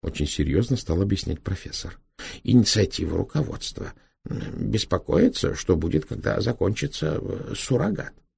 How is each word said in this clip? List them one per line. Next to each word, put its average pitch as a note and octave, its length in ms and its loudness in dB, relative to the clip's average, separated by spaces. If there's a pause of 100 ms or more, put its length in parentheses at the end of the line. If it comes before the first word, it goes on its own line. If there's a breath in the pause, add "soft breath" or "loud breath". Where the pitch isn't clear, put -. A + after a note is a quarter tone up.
очень - 240 -2
серьезно D#2 500 2
стал F2 260 0
объяснять F#2+ 380 -2
профессор. - 600 -8 (420 loud breath)
«Инициатива G2 720 4
руководства. - 760 -4 (320 soft breath)
Беспокоиться, - 1300 0
что - 220 2
будет, D#2+ 300 2
когда - 340 -2
закончится, A#2 800 0
э, F#2+ 340 -6
суррогат». D3 580 0 (260)